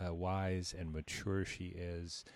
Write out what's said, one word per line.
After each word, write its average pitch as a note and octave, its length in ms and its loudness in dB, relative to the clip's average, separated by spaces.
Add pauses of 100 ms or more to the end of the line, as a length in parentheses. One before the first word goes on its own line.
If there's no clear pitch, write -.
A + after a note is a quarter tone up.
uh, F2 80 2
wise F#2 680 2
and E2 140 -2
mature F#2+ 540 0
she - 200 -6 (100)
is, E2+ 480 -4 (120)